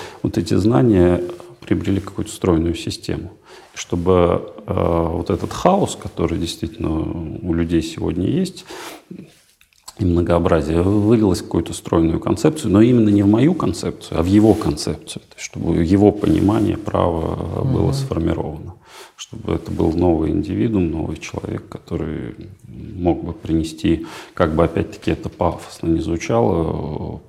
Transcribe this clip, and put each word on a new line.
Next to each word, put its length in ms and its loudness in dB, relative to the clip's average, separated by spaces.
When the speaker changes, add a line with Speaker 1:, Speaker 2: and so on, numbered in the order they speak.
Speaker 1:
вот 140 -2
эти 160 -2
знания 680 4
приобрели 400 -2
какую-то 320 -8
стройную 420 0
систему, 560 -8
чтобы, 760 2
э, 460 0
вот 180 -2
этот 220 -2
хаос, 500 2
который 360 -2
действительно 520 -6
у 120 -2
людей 280 0
сегодня 440 -4
есть, 380 -2
и 60 0
многообразие, 760 2
вылилось 580 2
в 60 -12
какую-то 260 -4
стройную 480 0
концепцию, 500 0
но 100 6
именно 280 6
не 160 6
в 20 4
мою 260 6
концепцию, 680 -4
а 20 2
в 40 0
его 280 6
концепцию, 720 -4
то 60 -20
есть 100 -14
чтобы 380 -2
его 300 6
понимание 640 2
права 880 -2
было 240 2
Speaker 2:
Мгм. 60 2
Speaker 1:
сформировано, 800 -4
чтобы 380 -8
это 180 -6
был 200 0
новый 380 2
индивидуум, 640 0
новый 240 -6
человек, 520 -10
который 680 -8
мог 560 -4
бы 80 -6
принести, 760 -2
как 200 2
бы 80 4
опять-таки 480 -2
это 180 -4
пафосно 600 -4
не 120 2
звучало, 1300 -2